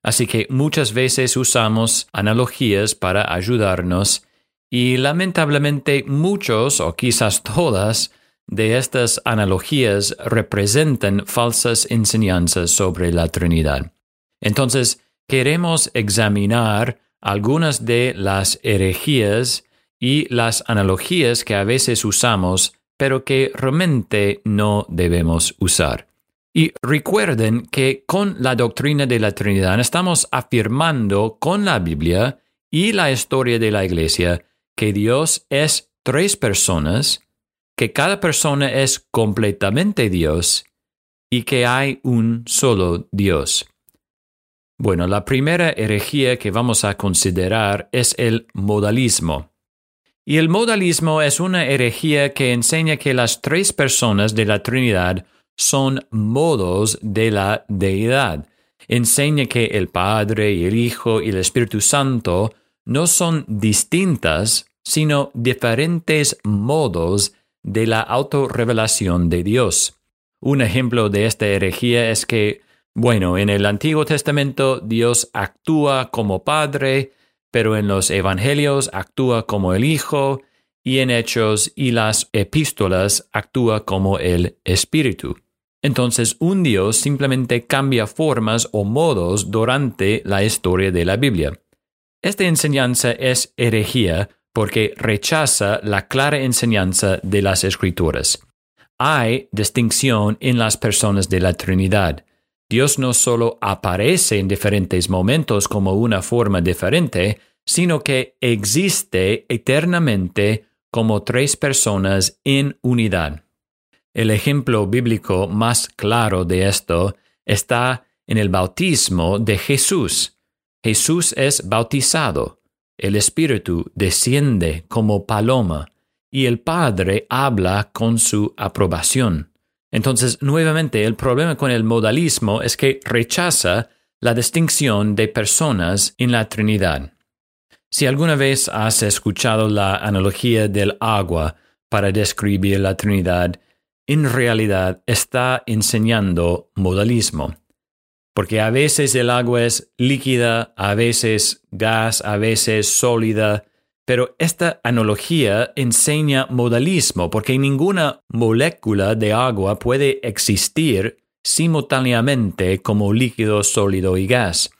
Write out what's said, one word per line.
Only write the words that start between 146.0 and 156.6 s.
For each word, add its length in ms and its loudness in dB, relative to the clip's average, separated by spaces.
modalismo. 800 -2
Porque 260 -2
a 100 0
veces 440 0
el 140 2
agua 360 0
es 340 -4
líquida, 800 0
a 180 -2
veces 760 0
gas, 540 -2
a 120 -2
veces 520 0
sólida, 760 0
pero 320 -2
esta 440 -2
analogía 920 0
enseña 720 0
modalismo, 800 0